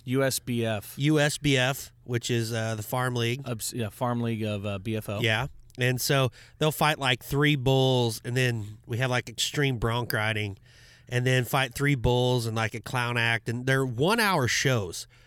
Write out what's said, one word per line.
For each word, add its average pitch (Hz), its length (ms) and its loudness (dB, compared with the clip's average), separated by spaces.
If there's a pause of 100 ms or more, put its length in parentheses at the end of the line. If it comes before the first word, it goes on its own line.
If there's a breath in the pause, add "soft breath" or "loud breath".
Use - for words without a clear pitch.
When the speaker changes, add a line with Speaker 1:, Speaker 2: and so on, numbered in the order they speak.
Speaker 1:
U 131 180 2
S 131 160 0
B 117 240 -2
F. 110 340 -4
Speaker 2:
U 147 220 4
S 147 180 2
B 143 200 2
F, 131 340 -2 (120)
which 120 260 -4
is, 117 240 0
uh, 113 220 -2
the 107 80 -6
Farm 127 320 -2
League. 120 300 -2
Speaker 1:
Obs-, 120 280 -6
yeah, 113 160 -4
Farm 120 320 -2
League 113 220 -2
of, 104 220 -4
uh, 101 120 -4
B 110 180 -4
F 107 140 -6
O. 104 100 -4
Speaker 2:
Yeah. 113 280 0 (320)
And 127 200 0
so 135 320 2 (280 loud breath)
they'll 151 120 2
fight, 156 280 2
like, 127 240 0
three 147 320 2
bulls, 127 680 2
and 120 140 -4
then 113 480 0
we 117 140 -4
have, 127 100 0
like, 123 180 -2
extreme 135 500 -2
bronc 117 360 -2
riding, 107 440 -2 (520 loud breath)
and 123 160 0
then 127 200 4
fight 131 280 0
three 143 220 0
bulls 123 500 2
and, 110 100 -4
like, 113 180 -2
a 113 60 -8
clown 120 380 -4
act, 117 320 0
and 123 160 -6
they're 135 200 2
one-hour 165 600 2
shows, 107 600 0 (200 soft breath)